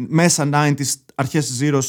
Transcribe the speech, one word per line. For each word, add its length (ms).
μέσα 440
nineties, 400
αρχές 460
Zeros, 280